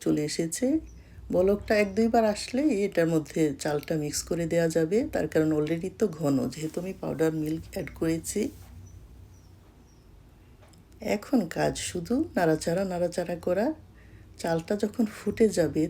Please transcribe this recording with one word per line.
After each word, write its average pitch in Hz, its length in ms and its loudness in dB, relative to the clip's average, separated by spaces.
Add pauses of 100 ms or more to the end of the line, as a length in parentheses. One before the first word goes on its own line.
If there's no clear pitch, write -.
চলে 156 260 0
এসেছে। 170 360 -2 (680)
বলকটা 196 400 2 (100)
এক 202 120 0
দুইবার 226 300 4
আসলে 214 380 0 (220)
এটার 170 240 2
মধ্যে 156 540 2
চালটা 151 400 -2
মিক্স 147 260 -4
করে 170 180 -2
দেয়া 165 220 2
যাবে, 165 300 2 (140)
তার - 200 0
কারণ 156 260 4
already 165 400 -2
তো 220 80 2 (120)
ঘন, 139 340 2
যেহেতু 156 280 -6
আমি 185 200 -6
পাউডার 156 320 0 (100)
মিল্ক 156 200 -4 (100)
অ্যাড 165 160 -6 (100)
করেছি। 165 520 -2 (2500)
এখন 214 380 0 (180)
কাজ 151 180 0 (160)
শুধু 180 240 -4 (220)
নাড়াচাড়া, 170 480 2
নাড়াচাড়া 175 520 -2 (100)
করা। 190 200 2 (720)
চালটা 165 380 -2
যখন 214 300 0
ফুটে 208 420 2
যাবে, 156 420 2